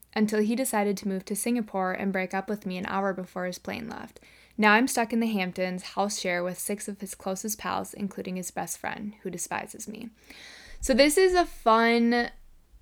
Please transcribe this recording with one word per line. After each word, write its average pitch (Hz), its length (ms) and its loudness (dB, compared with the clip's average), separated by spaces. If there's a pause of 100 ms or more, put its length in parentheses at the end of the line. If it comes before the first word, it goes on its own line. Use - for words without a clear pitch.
(140)
until 214 260 2
he 214 140 2
decided 208 440 0
to - 100 -6
move 190 160 -4
to 214 120 -6
Singapore 214 560 -2
and 196 200 -2
break 185 220 -2
up 196 160 -4
with 208 160 -6
me 185 100 -6
an 185 100 -8
hour 196 280 -2
before 180 320 -8
his 180 120 -8
plane - 300 -10
left. - 320 -14 (400)
Now 214 120 8
I'm 233 160 6
stuck 233 240 0
in 233 80 2
the 233 80 0
Hamptons, 185 540 -2 (120)
house 202 240 0
share 175 240 -2
with 180 160 -4
six - 300 -6
of 202 120 -12
his 190 140 -10
closest 196 440 -6
pals, 190 360 -6
including 190 400 -8
his 185 160 -8
best - 280 -8
friend, - 440 -8
who 185 80 -8
despises - 560 -8
me." 226 220 -12 (720)
So - 140 0
this 285 220 6
is 381 180 8
a 349 120 4
fun 233 840 4 (520)